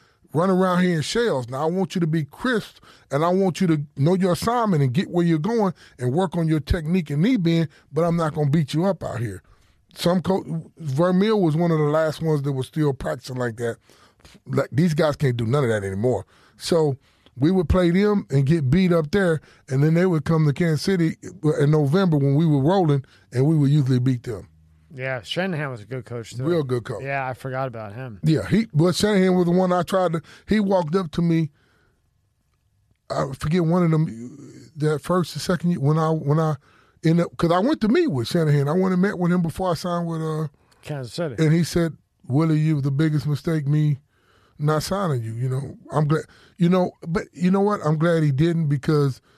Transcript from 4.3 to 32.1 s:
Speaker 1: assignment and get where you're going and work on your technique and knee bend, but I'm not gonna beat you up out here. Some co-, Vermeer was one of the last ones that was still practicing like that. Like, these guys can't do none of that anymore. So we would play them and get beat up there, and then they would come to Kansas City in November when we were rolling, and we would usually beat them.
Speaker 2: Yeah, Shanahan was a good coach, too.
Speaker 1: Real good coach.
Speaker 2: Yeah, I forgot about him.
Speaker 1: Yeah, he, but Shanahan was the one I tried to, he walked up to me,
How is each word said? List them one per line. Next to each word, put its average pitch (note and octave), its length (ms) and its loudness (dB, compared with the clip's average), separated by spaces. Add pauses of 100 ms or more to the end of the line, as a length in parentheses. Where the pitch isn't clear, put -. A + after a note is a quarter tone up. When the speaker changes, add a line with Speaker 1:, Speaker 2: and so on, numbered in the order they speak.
Speaker 1:
assignment G#3+ 500 0
and B2+ 100 0
get D#3 160 -2
where F3 160 0
you're E3 140 2
going G3+ 340 0 (240)
and B2 160 -2
work F3 240 -2
on E3 100 0
your D#3 120 2
technique E3 500 -2
and D3 120 0
knee B3 160 4
bend, E3 320 2 (220)
but D3+ 120 0
I'm E3+ 120 0
not D#3+ 200 -2
gonna D3+ 140 0
beat D3+ 240 0
you D#3+ 120 0
up G3 180 -2
out - 160 -6
here. G2+ 220 -8 (540)
Some F3 260 0
co-, E3 560 -4
Vermeer F3+ 580 2
was E3+ 220 2
one E3+ 140 2
of D#3+ 80 2
the D3+ 60 0
last D#3 360 0
ones D#3 220 0
that C#3+ 80 -2
was C3 160 -4
still D3+ 260 -2
practicing C3 440 -8
like A#2+ 200 -4
that. A#2 200 -4 (680)
Like, C3 260 -2
these D#3+ 220 2
guys D3+ 220 2
can't C3 200 0
do A#2 120 -2
none C#3+ 160 2
of A#2+ 80 0
that G#2+ 120 0
anymore. G2 420 -2 (320)
So D#3 400 0 (380)
we C3+ 140 2
would F#3 200 2
play F3+ 200 4
them G3+ 400 2
and C#3 160 2
get D3 240 2
beat F3+ 220 4
up E3 180 2
there, F3 320 0 (260)
and C3+ 160 0
then D#3+ 120 4
they F3 100 4
would E3 200 0
come D#3+ 200 2
to D3 80 2
Kansas D#3+ 300 0
City F3 320 0 (440)
in D3 120 4
November D#3 460 2
when C#3 180 2
we D#3+ 100 2
were D3 160 2
rolling, D3+ 420 2 (300)
and C3 140 2
we D#3+ 100 2
would C#3 140 4
usually C3+ 280 2
beat B2 240 0
them. G#2+ 240 -10 (440)
Speaker 2:
Yeah, C3 300 -8
Shanahan E3+ 480 -4
was A#2 120 -10
a G2+ 40 -18
good A#2+ 200 -10
coach, A#2 300 -12
too. B2+ 80 -6
Speaker 1:
Real D#3+ 200 0
good B2 200 -2
coach. G#2+ 200 -8
Speaker 2:
Yeah, C3+ 240 -4
I C3 80 -8
forgot C3+ 320 -6
about A2 260 -12
him. A#2 300 -14
Speaker 1:
Yeah, D3+ 240 0
he, A3 260 0
but E3 220 2
Shanahan F#3+ 400 2
was F3+ 100 2
the F3 60 0
one F#3 200 2
I F3+ 120 0
tried F#3 300 0
to, E3 80 -4 (260)
he G#3+ 120 2
walked F#3 360 0
up F#3 160 -2
to - 100 -2
me, E3 300 0 (1600)